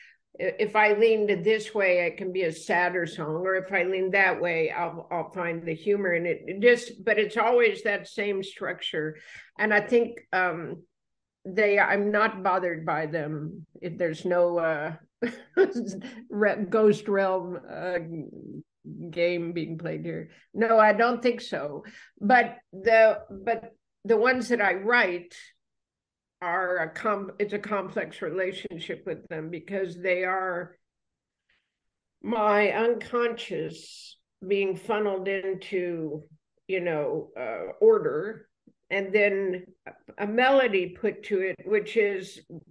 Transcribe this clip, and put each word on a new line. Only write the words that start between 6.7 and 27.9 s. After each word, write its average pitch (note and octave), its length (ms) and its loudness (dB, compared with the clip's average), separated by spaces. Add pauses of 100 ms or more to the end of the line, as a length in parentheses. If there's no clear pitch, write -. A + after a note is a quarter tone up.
but G#3+ 140 2
it's G#3+ 180 0
always A#3 460 4
that G3+ 240 -2
same G3+ 340 -4
structure. E3+ 760 -6 (420)
And G#3+ 120 2
I G#3 100 4
think, A#3 360 2 (160)
um, E3+ 480 -2 (640)
they, G3+ 340 2
I'm G3+ 320 2
not G#3 320 2
bothered F3+ 440 0
by D#3+ 180 0
them. D#3 600 -6 (140)
If E3+ 180 -8
there's E3 260 -2
no, F3 320 2
uh, D#3+ 360 -2 (280)
<laughs> A#3+ 1080 -2
re-, G#3 400 0
ghost G#3 380 4
realm, F#3+ 520 0 (100)
uh, F3 300 -6 (1120)
game E3+ 420 -2
being D#3+ 260 -6
played D#3 280 -8
here. E3 240 -8 (240)
No, A3+ 260 4
I G#3+ 140 8
don't A#3+ 280 2
think A#3+ 200 0
so. D3 420 -8 (380)
But A3+ 360 4 (140)
the, A3 480 6 (100)
but G#3+ 440 -6 (320)
the A3 120 4
ones B3 320 2
that A#3 120 2
I F#3+ 140 2
write F#3+ 600 0 (1080)
are F3+ 360 0
a D#3+ 120 -2
com-, G3 500 -4
it's G#3 140 -2
a G3+ 60 -2
complex F#3+ 640 -4